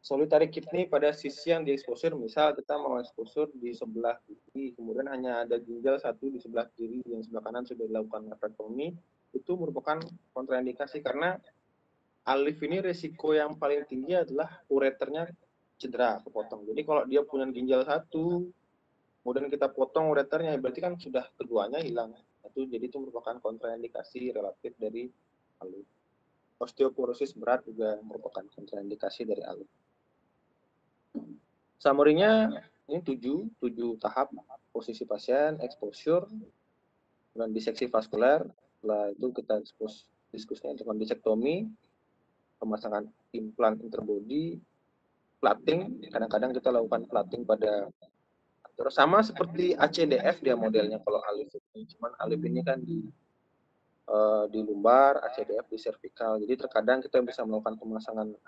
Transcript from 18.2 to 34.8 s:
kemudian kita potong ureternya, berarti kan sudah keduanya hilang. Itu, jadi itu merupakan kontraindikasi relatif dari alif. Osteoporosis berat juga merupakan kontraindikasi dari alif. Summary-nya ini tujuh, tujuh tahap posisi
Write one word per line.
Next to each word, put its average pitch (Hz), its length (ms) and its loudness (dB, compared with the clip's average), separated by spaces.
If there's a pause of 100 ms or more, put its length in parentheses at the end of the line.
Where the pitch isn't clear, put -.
kemudian 135 240 0
kita 143 240 0
potong 156 400 2
ureternya, 151 480 0
berarti 127 240 -4
kan 175 160 -4
sudah 127 320 -4
keduanya 117 480 -2
hilang. 117 320 -4 (320)
Itu, 131 240 -6
jadi 123 240 -6
itu 139 80 -8
merupakan 117 400 -8
kontraindikasi 117 960 -6
relatif - 400 -6
dari 113 320 -4 (560)
alif. 95 240 -14 (720)
Osteoporosis 131 720 0
berat 117 320 0
juga 110 400 -2
merupakan 98 480 -10
kontraindikasi 101 720 -8
dari - 160 -4
alif. - 260 -12 (2000)
Summary-nya 170 720 6 (380)
ini 170 160 -4
tujuh, 139 560 -4
tujuh 117 400 -4
tahap - 320 -2 (400)
posisi 113 320 -8